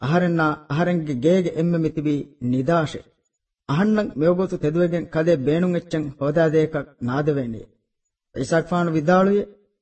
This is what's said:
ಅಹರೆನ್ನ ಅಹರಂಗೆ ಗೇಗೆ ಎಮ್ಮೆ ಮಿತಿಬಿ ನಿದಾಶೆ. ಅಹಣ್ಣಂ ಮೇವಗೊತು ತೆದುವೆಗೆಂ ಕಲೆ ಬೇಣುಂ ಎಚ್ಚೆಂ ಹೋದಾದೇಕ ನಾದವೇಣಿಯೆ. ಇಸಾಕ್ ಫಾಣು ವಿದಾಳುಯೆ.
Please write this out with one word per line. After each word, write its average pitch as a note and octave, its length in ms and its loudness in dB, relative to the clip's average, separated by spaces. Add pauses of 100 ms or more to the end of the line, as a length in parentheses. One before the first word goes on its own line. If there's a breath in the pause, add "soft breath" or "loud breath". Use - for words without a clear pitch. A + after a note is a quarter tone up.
ಅಹರೆನ್ನ E3+ 400 0 (280)
ಅಹರಂಗೆ D#3+ 440 -2
ಗೇಗೆ E3 360 2
ಎಮ್ಮೆ E3+ 280 0
ಮಿತಿಬಿ D3+ 380 -2 (260)
ನಿದಾಶೆ. C3 600 0 (680)
ಅಹಣ್ಣಂ G#3 380 2 (100)
ಮೇವಗೊತು F3+ 400 2
ತೆದುವೆಗೆಂ E3 480 0
ಕಲೆ E3 300 0
ಬೇಣುಂ D#3+ 400 0
ಎಚ್ಚೆಂ D#3+ 340 -4
ಹೋದಾದೇಕ D#3 680 2 (280)
ನಾದವೇಣಿಯೆ. B2+ 640 -2 (680)
ಇಸಾಕ್ D#3+ 340 -2
ಫಾಣು F3 220 0
ವಿದಾಳುಯೆ. F#3 520 2 (380)